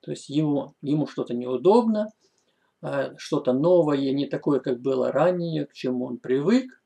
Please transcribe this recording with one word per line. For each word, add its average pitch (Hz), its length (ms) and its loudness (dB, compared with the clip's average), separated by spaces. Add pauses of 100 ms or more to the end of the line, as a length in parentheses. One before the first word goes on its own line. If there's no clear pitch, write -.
То - 100 -14
есть - 160 -12
ему, 143 540 -2
ему 147 240 0
что-то - 280 -6
неудобно, 208 720 2 (760)
а, 139 360 -4
что-то - 340 -2
новое, 147 600 4
не 139 140 0
такое, 139 340 0
как 123 200 -4
было 127 320 0
ранее, 170 540 0
к - 60 -20
чему 127 340 -4
он 123 120 -8
привык. 180 680 0